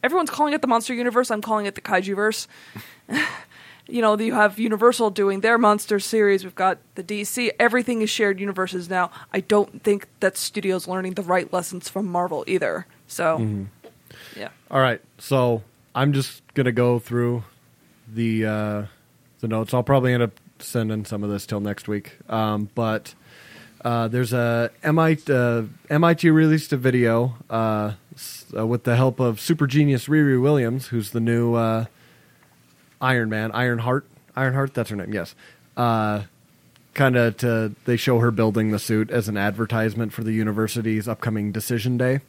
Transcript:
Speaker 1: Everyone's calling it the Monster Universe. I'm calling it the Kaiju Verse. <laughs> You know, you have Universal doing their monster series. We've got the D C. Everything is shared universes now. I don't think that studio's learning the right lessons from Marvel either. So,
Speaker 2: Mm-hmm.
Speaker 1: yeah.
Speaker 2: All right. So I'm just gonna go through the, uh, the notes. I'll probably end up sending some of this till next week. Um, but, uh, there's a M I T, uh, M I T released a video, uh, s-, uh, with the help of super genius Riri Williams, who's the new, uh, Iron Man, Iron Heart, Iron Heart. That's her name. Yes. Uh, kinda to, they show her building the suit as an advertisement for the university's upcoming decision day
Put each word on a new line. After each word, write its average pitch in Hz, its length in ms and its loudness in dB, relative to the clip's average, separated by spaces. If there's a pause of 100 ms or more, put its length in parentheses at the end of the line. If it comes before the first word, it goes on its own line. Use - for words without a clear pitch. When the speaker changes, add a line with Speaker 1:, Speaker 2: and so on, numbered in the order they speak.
Speaker 1:
Everyone's 330 260 0
calling 294 240 0
it 302 80 -2
the 285 60 -2
Monster 233 260 0
Universe. 240 380 0
I'm 214 100 -4
calling 214 240 -2
it 196 80 -6
the - 80 -14
Kaiju 190 340 -2
Verse. 214 320 -2 (600)
<laughs> 247 100 -4 (720)
You 240 160 -2
know, 214 160 4
you 226 160 0
have 208 240 2
Universal 226 520 4
doing 196 300 0
their 226 160 4
monster 208 420 2
series. 202 440 2
We've 185 100 -14
got 185 240 0 (160)
the - 80 -14
D 208 220 -6
C. 240 360 -2
Everything 233 440 2
is 214 80 -2
shared 202 280 0
universes 185 480 -6
now. 180 220 -2 (240)
I 196 60 -2
don't 208 420 0
think 202 260 0 (120)
that 196 180 0
studio's 185 500 -4
learning 185 280 -6
the 208 80 -6
right 180 280 0
lessons 180 380 -6
from 202 160 -6
Marvel 175 400 -2
either. 160 400 -2 (220)
So, 160 320 0
Speaker 2:
Mm-hmm. 107 240 -2 (760)
Speaker 1:
yeah. 104 100 -10 (200)
Speaker 2:
All 135 100 0
right. 127 220 2 (160)
So 123 460 0 (320)
I'm 139 180 2
just - 300 -4 (100)
gonna 127 180 2
go 120 280 2
through 120 440 -2 (720)
the, 110 320 0
uh, 107 380 -2 (560)
the 120 80 -6
notes. 110 260 -2
I'll 127 80 2
probably 127 320 2
end 123 80 2
up 110 180 -2 (200)
sending 110 440 -4
some 104 200 -8
of 104 80 -4
this 101 160 -6
till 107 120 -4
next 101 280 -6
week. 104 280 -6 (140)
Um, 107 460 -2
but, 110 400 -4 (680)
uh, 117 240 0
there's 120 260 -2
a 120 360 0 (140)
M 151 160 2
I 160 160 4
T, 151 180 -2
uh, 120 300 2 (260)
M 151 140 2
I 170 100 6
T 165 160 4
released 156 440 4
a 143 40 0
video, 123 560 2 (160)
uh, 107 440 0 (200)
s-, - 320 -16 (100)
uh, 113 120 -2
with 117 160 -2
the 120 120 2
help 127 240 2
of 120 200 0
super 160 260 0
genius 139 400 2
Riri 143 340 4
Williams, 131 500 2
who's 113 200 -4
the 117 100 -4
new, 117 360 2
uh, 113 300 0 (1160)
Iron 123 280 2
Man, 110 240 -4
Iron 120 260 0
Heart, 127 260 -2 (300)
Iron 135 180 0
Heart. 139 200 -2
That's 117 160 -4
her 110 80 -6
name. 98 160 -8
Yes. 92 200 -6 (440)
Uh, 110 460 0 (720)
kinda 123 380 4
to, 113 420 -2 (120)
they 123 100 2
show 120 240 2
her 120 100 4
building 110 420 0
the 104 80 0
suit 110 300 0
as 110 200 -2
an 104 80 -4
advertisement 110 760 -2
for - 140 -10
the 110 80 -2
university's 110 760 -2
upcoming 107 460 -4
decision 117 440 -2
day 127 320 0